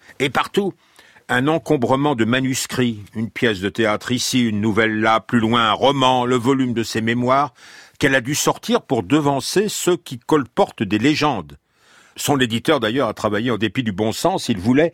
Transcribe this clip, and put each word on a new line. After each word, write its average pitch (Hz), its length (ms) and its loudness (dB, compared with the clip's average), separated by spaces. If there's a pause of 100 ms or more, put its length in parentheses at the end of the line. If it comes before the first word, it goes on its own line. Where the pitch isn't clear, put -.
(180)
et 147 120 -2
partout, 185 440 -2 (540)
un 123 200 2
encombrement 147 680 2
de 113 100 2
manuscrits, 123 760 -2 (140)
une 110 160 -6
pièce 110 300 -2
de 98 80 0
théâtre 107 440 -2
ici, 123 360 0
une 104 120 -4
nouvelle 110 400 2
là, 110 200 4
plus 120 200 -4
loin, 113 300 2
un - 20 2
roman, 127 520 2
le 123 120 0
volume 127 360 0
de 113 120 -2
ses 113 160 -6
mémoires, 123 520 0 (460)
qu'elle 135 160 4
a 135 60 4
dû 131 140 -6
sortir - 480 -2
pour 117 200 -2
devancer 143 680 0
ceux - 280 -2
qui - 220 -10
colportent - 640 0
des 104 160 0
légendes. 123 580 0 (580)
Son - 240 0
éditeur, 127 400 0
d'ailleurs, 117 300 0
a 104 60 -4
travaillé 110 360 -2
en 107 80 -2
dépit 110 240 -2
du 110 100 -4
bon 107 200 -2
sens, 170 360 -2
il 107 100 0
voulait 127 360 2